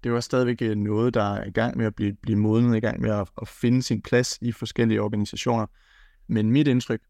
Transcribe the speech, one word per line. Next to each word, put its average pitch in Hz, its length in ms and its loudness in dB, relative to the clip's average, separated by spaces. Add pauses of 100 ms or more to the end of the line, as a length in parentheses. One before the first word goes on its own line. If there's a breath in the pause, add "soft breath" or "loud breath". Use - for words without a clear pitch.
Det 123 60 -2
er - 20 0
jo 120 40 0
også 120 100 -2
stadigvæk, 123 360 0
øh, 110 140 0
noget, 107 380 0
der 104 200 0
er 101 120 -6
i 98 60 -10
gang 110 260 0
med 117 80 0
at 107 100 -2
blive, 101 180 -2
blive 104 240 -2
modnet, 110 400 4
i - 20 2
gang 110 220 -4
med 113 100 -2
at, 104 160 -4 (140)
at - 60 -12
finde 123 360 0
sin 120 180 -2
plads - 400 0
i 120 100 -4
forskellige 110 500 -2
organisationer. 107 640 -2 (600 soft breath)
Men 110 240 0
mit 143 160 4
indtryk 123 420 0